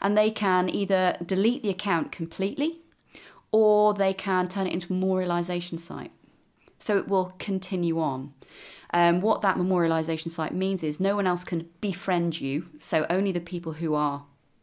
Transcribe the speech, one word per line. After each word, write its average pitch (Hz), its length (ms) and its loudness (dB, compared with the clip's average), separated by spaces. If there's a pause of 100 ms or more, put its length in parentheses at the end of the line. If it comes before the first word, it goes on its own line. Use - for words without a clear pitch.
And 208 160 0
they 214 140 4
can 185 400 2
either 190 460 2 (100)
delete 202 380 2
the 202 60 0
account 180 420 -2
completely 202 640 -4 (720)
or 214 420 6
they 196 220 2
can 185 340 0
turn 190 200 -2
it - 40 -4
into 180 220 -4
a - 20 0
memorialisation 175 800 0
site. - 340 -10 (640)
So 208 200 0
it - 100 -2
will 185 320 0
continue 175 600 -2
on. 135 320 -2 (640)
Um, 175 260 4
what 214 220 2
that 190 140 2
memorialisation 165 760 0
site - 240 -4
means 185 300 -2
is 151 160 -2
no 196 160 2
one 196 100 0
else 175 180 0
can 170 240 -4 (120)
befriend 175 600 -2
you, 139 280 -4 (100)
so - 320 0
only 190 220 0
the 175 80 -2
people 170 340 -8
who 156 200 -2
are 143 300 -2 (380)